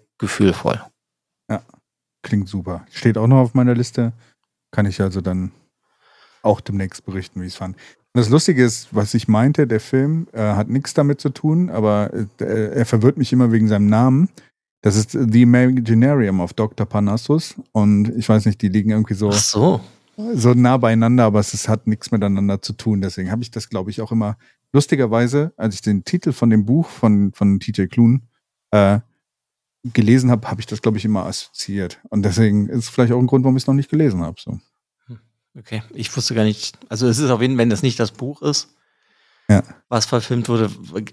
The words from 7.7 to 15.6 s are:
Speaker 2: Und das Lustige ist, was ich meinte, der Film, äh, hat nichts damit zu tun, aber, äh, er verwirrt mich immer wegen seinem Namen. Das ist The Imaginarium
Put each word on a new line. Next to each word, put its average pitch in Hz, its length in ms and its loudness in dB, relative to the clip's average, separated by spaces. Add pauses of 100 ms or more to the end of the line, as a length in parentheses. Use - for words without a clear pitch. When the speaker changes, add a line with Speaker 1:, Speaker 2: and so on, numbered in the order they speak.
Speaker 2:
Und - 420 -10
das 113 100 2
Lustige 139 360 4
ist, - 300 -2
was 107 200 -2
ich 117 140 -2
meinte, 131 380 2
der 113 140 -2
Film, 151 520 -2
äh, 113 80 -8 (140)
hat 107 140 -2
nichts 135 260 -4
damit 143 260 0
zu 147 100 -4
tun, 160 400 -2
aber, 104 420 0 (280)
äh, - 40 -6 (300)
er 117 120 0
verwirrt 120 300 2
mich 135 160 -2
immer 127 200 2
wegen 110 160 2
seinem 104 180 2
Namen. 131 420 4 (540)
Das 101 140 2
ist 107 160 0
The 113 300 4
Imaginarium 123 1000 4